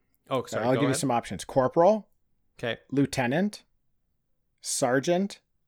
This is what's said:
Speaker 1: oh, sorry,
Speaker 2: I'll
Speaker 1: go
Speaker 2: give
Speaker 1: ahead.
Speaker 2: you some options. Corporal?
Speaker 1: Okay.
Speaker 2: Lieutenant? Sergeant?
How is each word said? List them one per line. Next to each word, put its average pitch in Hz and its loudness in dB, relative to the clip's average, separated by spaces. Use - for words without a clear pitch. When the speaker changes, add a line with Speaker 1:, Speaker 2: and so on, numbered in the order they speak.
Speaker 1:
oh, 127 -2
sorry, 110 -6
Speaker 2:
I'll 123 2
Speaker 1:
go 135 4
Speaker 2:
give 143 2
Speaker 1:
ahead. 135 0
Speaker 2:
you - -4
some 135 -2
options. 113 -4
Corporal? 170 2
Speaker 1:
Okay. 113 -6
Speaker 2:
Lieutenant? 139 0
Sergeant? 143 0